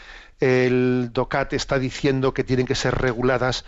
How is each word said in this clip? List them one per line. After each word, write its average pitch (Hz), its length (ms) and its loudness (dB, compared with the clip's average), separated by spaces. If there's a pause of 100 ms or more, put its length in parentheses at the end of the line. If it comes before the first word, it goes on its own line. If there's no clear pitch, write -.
(400)
el 127 720 2
docat 131 400 -2
está 139 260 -2
diciendo 131 560 0
que 131 120 -2
tienen 127 200 0
que 127 100 -2
ser 123 200 0
reguladas 123 720 0